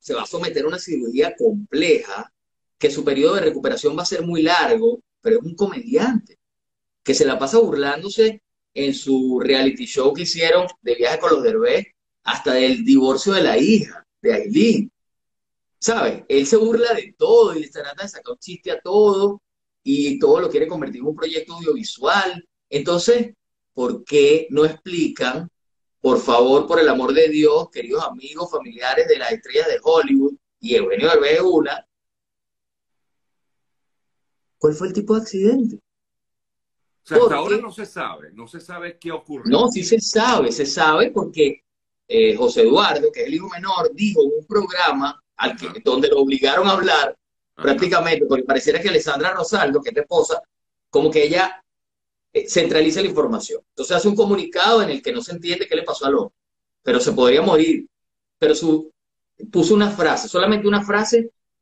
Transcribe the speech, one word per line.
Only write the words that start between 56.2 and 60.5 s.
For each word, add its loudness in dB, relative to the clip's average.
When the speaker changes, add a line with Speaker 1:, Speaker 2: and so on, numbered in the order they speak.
Speaker 1:
pero 0
se 0
podría 4
morir. 2
Pero 2
su, -2
puso 2
una 4
frase, -2
solamente 0